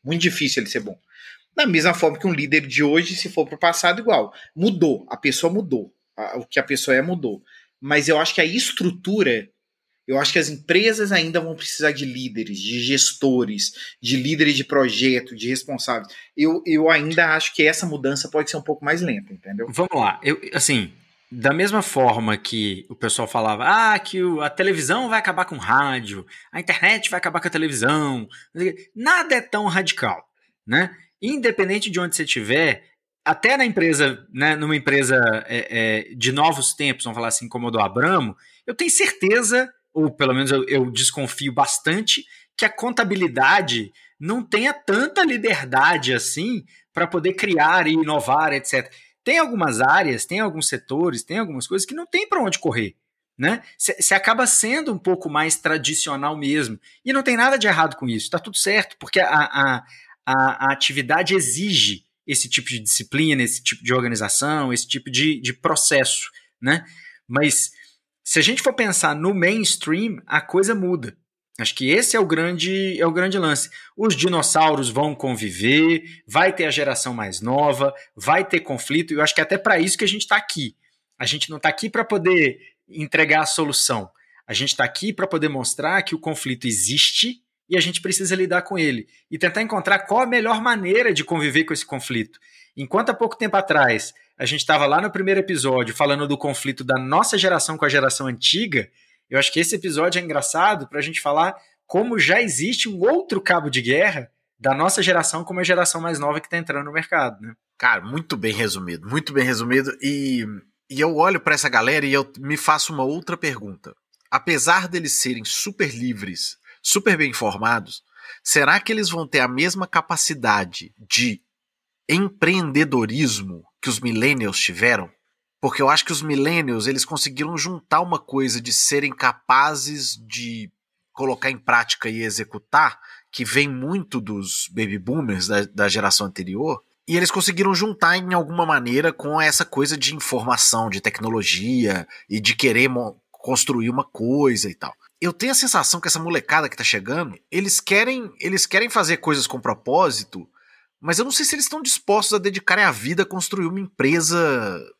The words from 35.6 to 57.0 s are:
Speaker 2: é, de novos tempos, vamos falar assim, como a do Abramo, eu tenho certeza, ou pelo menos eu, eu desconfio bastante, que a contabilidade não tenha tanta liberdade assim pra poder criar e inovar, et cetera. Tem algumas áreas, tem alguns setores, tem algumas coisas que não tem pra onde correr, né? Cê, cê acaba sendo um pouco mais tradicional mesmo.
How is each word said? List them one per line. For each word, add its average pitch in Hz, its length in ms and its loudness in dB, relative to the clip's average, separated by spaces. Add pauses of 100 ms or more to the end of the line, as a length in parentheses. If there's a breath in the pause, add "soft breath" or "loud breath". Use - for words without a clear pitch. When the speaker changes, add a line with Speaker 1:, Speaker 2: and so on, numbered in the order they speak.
Speaker 2:
é, - 40 -18
de 127 180 0
novos 143 420 2
tempos, 139 300 -2
vamos 117 100 -6
falar 117 140 -4
assim, 113 200 -4
como 120 200 -6
a - 20 -2
do 113 100 2
Abramo, 123 560 2 (300 soft breath)
eu 240 80 -6
tenho 339 160 -2
certeza, 247 800 2 (220)
ou 156 160 2
pelo 135 240 0
menos 131 160 0
eu, 135 140 2
eu 131 260 0
desconfio 135 640 -4
bastante, 160 720 0 (300 soft breath)
que - 80 0
a 214 40 2
contabilidade 175 1200 0 (260 soft breath)
não 214 240 -4
tenha 233 320 0
tanta 285 480 0
liberdade 151 920 2
assim 170 520 -4 (280 soft breath)
pra 170 140 -2
poder 175 280 -2
criar 170 520 4
e 156 60 4
inovar, 151 600 2
et 139 140 -4
cetera. - 260 -2 (320 soft breath)
Tem 302 140 2
algumas 180 420 0
áreas, 143 440 2
tem 190 160 -4
alguns 160 260 -4
setores, 139 560 -2
tem 175 160 -8
algumas 160 300 -6
coisas 190 180 -2
que - 80 -14
não 339 100 -10
tem 392 240 -2
pra 381 140 0
onde 190 160 -2
correr, 113 380 -4 (420)
né? 190 240 0 (160 loud breath)
Cê, - 220 -2
cê 190 140 4
acaba 226 340 2
sendo 277 440 0
um 190 60 -4
pouco 180 320 -2
mais 156 240 0
tradicional 156 800 -2
mesmo. 143 400 -2 (280 soft breath)